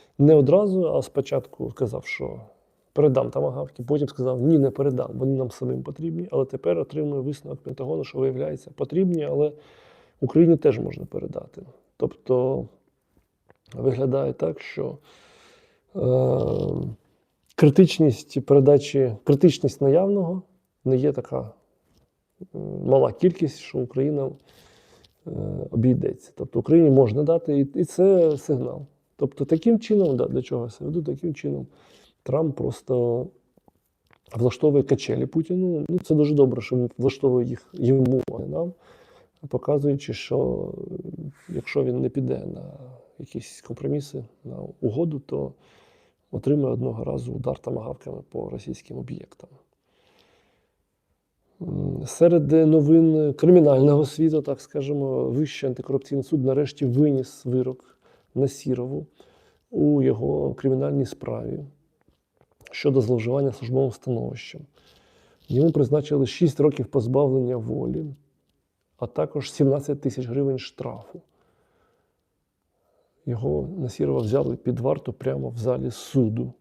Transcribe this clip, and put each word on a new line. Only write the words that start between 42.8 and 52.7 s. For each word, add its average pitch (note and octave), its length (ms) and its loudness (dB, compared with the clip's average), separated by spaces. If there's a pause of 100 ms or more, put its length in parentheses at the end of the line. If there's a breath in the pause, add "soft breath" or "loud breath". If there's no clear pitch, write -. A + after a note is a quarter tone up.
якісь - 420 -16
компроміси, C#3 640 -8 (180)
на B2 140 -14 (240)
угоду, C#3 380 -2
то C#3 340 -8 (800 soft breath)
отримає C3+ 420 0
одного A#2+ 300 -6
разу B2+ 300 -8
удар C3 260 -6
томагавками B2 720 -10
по - 200 -10
російським - 480 -14
об'єктам. - 520 -16 (2000)
М, F#2 440 -6
серед D#3+ 460 4
новин D#3 800 6